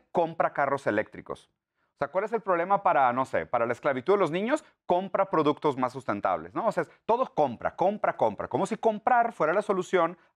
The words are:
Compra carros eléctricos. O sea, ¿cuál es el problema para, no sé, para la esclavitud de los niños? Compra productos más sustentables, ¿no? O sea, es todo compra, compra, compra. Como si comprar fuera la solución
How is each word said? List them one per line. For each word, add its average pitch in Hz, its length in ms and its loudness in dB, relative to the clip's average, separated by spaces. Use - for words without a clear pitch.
Compra 165 420 0
carros 139 340 0
eléctricos. 104 600 -4
O - 20 -20
sea, 139 120 -4
¿cuál 196 160 -2
es 208 80 -8
el 226 80 -2
problema 185 420 0
para, 143 280 4
no 131 140 0
sé, 82 220 -4
para 117 180 0
la 120 80 -2
esclavitud 139 400 0
de 208 60 4
los 165 120 2
niños? 220 320 -4
Compra 190 440 0
productos 147 480 0
más 127 160 -2
sustentables, 101 600 -4
¿no? 190 140 -2
O 196 40 0
sea, 165 120 -2
es - 60 -8
todo 240 280 0
compra, 120 420 -2
compra, 185 400 0
compra. 104 320 0
Como 160 200 -2
si 214 100 -6
comprar 226 560 0
fuera 156 180 0
la 202 120 0
solución 180 520 0